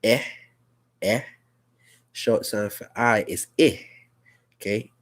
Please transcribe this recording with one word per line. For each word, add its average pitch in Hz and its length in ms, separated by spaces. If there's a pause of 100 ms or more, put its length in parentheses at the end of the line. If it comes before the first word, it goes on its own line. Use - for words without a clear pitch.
eh, 117 200 (800)
eh. 113 200 (880)
Short - 340
sound 104 260
for - 240
I 117 320
is - 200 (100)
eh, 139 200 (760)
okay? 104 360 (120)